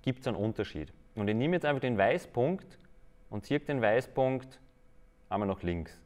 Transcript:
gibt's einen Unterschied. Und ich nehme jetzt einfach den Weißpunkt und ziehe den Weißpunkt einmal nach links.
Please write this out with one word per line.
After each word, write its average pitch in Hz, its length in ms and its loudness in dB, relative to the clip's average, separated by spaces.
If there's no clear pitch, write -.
gibt's 127 240 -2
einen 107 100 -2
Unterschied. 101 560 -4
Und 104 120 -2
ich 107 80 2
nehme 147 200 2
jetzt 165 100 -2
einfach 139 160 2
den 123 160 0
Weißpunkt 135 800 0
und 104 140 -8
ziehe 147 140 0
den 143 220 -2
Weißpunkt 131 760 0
einmal 101 180 0
nach 95 160 -2
links. 87 420 -4